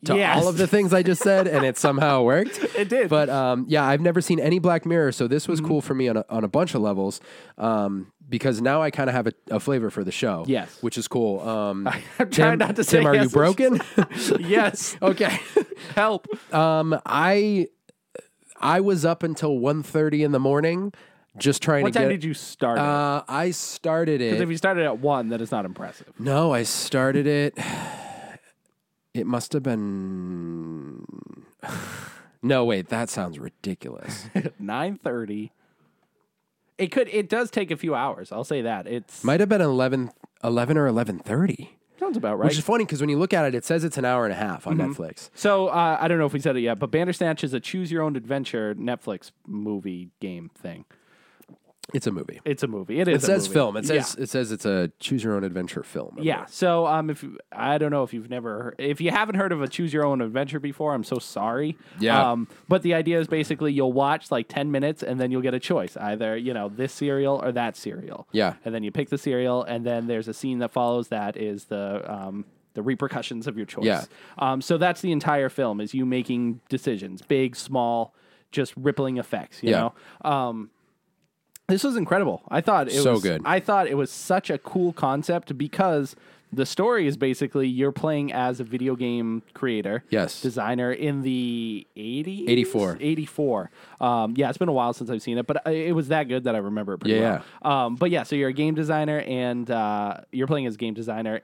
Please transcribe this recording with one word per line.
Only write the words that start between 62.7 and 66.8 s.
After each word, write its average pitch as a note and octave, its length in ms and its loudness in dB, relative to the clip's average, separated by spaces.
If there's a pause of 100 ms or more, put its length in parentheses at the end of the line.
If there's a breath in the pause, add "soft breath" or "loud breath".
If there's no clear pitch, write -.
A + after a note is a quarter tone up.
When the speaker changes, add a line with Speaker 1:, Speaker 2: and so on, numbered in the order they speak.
Speaker 2:
the E3+ 120 2
idea E3 240 2
is D#3+ 80 0
basically D3+ 460 -2
you'll C3+ 200 2
watch, C#3 380 0
like, A#2+ 160 -2
ten D3 240 -4
minutes C#3+ 320 -2
and - 160 -4
then B2+ 140 -2
you'll B2+ 100 -2
get B2+ 120 0
a B2+ 40 -2
choice, B2 380 -4
either, G#2+ 400 -4
you A#2+ 180 -4
know, G#2 140 -4
this B2 240 -6